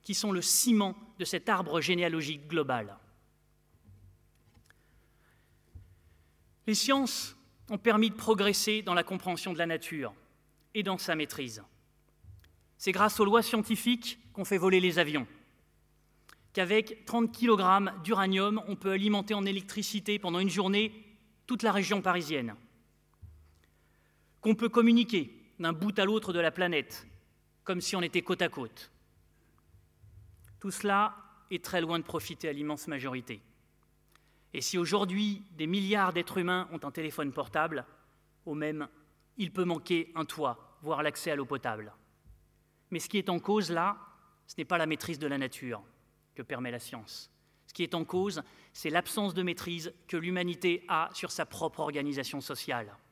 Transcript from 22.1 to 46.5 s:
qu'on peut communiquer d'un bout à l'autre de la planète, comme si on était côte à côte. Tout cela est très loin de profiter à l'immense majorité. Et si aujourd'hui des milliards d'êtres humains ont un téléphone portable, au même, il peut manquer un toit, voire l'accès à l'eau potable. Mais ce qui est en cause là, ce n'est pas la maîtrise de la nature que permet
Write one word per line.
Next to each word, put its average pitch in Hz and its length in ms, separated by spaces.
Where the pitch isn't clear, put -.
qu'on 220 140
peut 226 140
communiquer 226 640
d'un 170 140
bout 190 260
à 202 60
l'autre 208 280
de 170 80
la 165 120
planète, 175 540
comme 185 160
si - 160
on 180 60
était 170 200
côte - 200
à 170 60
côte. - 440
Tout 196 100
cela 202 460
est 175 140
très 180 160
loin 165 180
de 156 60
profiter - 440
à 151 40
l'immense 147 340
majorité. 127 540
Et - 80
si - 160
aujourd'hui 196 640
des 156 80
milliards 190 480
d'êtres 175 240
humains 180 340
ont 165 100
un 143 80
téléphone 151 420
portable, 151 520
au 156 80
même, 151 340
il 185 160
peut 185 120
manquer 170 500
un 160 100
toit, - 580
voire 151 200
l'accès 151 280
à 147 60
l'eau 139 80
potable. 113 480
Mais 175 80
ce - 100
qui 208 100
est 185 100
en 175 100
cause 202 320
là, 175 280
ce - 100
n'est 160 80
pas 175 140
la 160 80
maîtrise 156 320
de 151 80
la 143 100
nature 127 460
que 139 80
permet 123 280